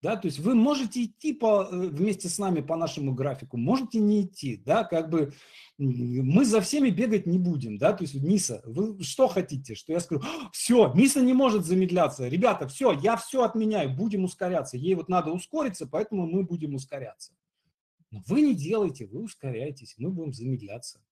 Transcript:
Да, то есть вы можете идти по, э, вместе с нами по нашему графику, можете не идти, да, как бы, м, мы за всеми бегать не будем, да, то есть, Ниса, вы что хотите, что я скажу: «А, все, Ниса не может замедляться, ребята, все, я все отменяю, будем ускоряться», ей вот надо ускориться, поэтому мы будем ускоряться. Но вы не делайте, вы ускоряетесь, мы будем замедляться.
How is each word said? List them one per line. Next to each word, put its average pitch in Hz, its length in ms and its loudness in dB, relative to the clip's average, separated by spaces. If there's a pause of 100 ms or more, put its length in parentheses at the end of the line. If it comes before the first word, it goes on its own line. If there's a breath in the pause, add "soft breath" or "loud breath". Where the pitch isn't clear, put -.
Да, 202 140 -2
то 190 120 -4
есть 135 100 -6
вы 196 160 2
можете 247 500 4
идти - 280 -6
по, 214 400 4
э, 180 160 -4
вместе 180 400 -2
с 170 100 -6
нами 185 220 0
по 147 160 -4
нашему 147 380 -2
графику, 131 420 -6
можете 220 440 0
не 208 220 4
идти, 135 360 -8
да, 202 260 2
как 160 260 -2
бы, 147 220 0 (460 loud breath)
м, 139 100 0 (380)
мы 185 180 6
за 220 160 4
всеми 269 300 2
бегать 208 360 0
не 170 120 2
будем, 143 400 -2
да, 160 160 4
то 185 100 -6
есть, 139 100 -8
Ниса, 139 520 0
вы 190 360 -6
что 254 260 2
хотите, 135 460 -4
что - 180 -10
я 170 80 0
скажу: 151 240 -4
«А, 302 280 -10
все, 226 420 4
Ниса 269 280 6
не 254 120 4
может 233 320 4
замедляться, 180 600 2
ребята, 180 400 2
все, 240 240 2
я 175 240 2
все 247 280 0
отменяю, 214 520 0
будем 196 280 -2
ускоряться», 180 520 -4
ей 160 180 0
вот 165 140 -6
надо 170 240 0
ускориться, 190 540 -4
поэтому 180 400 -4
мы 185 180 0
будем 156 300 -6
ускоряться. 135 580 -12 (800)
Но 104 180 -16
вы 240 140 2
не 285 120 4
делайте, 170 520 -2
вы 113 160 -10
ускоряетесь, 135 760 -10
мы 143 120 -6
будем 160 240 -6
замедляться. 113 680 -8 (140)